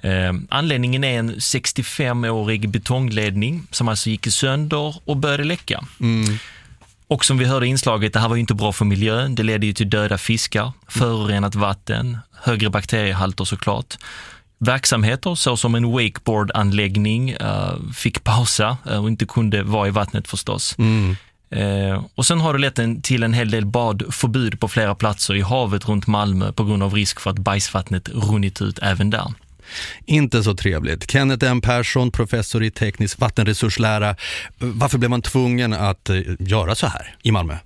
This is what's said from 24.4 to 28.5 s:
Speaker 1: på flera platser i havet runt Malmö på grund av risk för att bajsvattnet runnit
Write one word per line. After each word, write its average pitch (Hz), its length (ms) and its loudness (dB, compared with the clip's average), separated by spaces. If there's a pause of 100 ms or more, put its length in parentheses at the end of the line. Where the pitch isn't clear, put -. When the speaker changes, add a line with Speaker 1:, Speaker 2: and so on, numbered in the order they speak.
Speaker 1:
på 113 80 0
flera 101 280 0
platser 104 400 0
i 101 60 2
havet 104 460 0
runt 101 200 0
Malmö 101 440 2
på 110 120 -2
grund 101 200 2
av 98 100 0
risk 101 260 -2
för - 100 -4
att 98 100 -2
bajsvattnet 101 720 -2
runnit 101 520 0